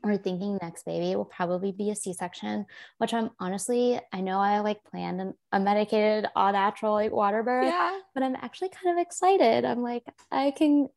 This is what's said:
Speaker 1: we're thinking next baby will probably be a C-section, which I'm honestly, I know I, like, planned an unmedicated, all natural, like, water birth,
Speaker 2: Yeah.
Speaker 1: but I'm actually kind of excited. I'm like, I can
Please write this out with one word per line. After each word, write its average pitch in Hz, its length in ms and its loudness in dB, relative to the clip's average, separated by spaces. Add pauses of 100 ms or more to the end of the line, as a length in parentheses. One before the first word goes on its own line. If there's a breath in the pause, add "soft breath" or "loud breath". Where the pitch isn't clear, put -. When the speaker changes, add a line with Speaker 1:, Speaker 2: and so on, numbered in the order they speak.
Speaker 1:
we're 208 140 0
thinking 190 460 -4
next 165 240 -12
baby 175 280 -2
will 202 120 -4
probably 180 460 -4
be 208 180 -4
a 208 40 -4
C-section, 202 680 -6 (320 loud breath)
which 226 160 -2
I'm 226 260 -2
honestly, 240 640 0 (140)
I 190 80 -4
know 190 180 0
I, 208 200 2
like, 208 240 -2
planned 180 360 -6
an 190 140 -8 (180)
unmedicated, 208 840 2
all 196 180 4
natural, 208 420 0
like, 214 180 0
water 214 300 2
birth, 254 240 2
Speaker 2:
Yeah. 349 340 0 (140)
Speaker 1:
but 262 80 -2
I'm 262 140 -2
actually - 340 -8
kind 349 280 -2
of 349 40 2
excited. 320 640 4
I'm 240 160 -2
like, 240 220 -6 (260)
I 285 220 2
can 285 440 4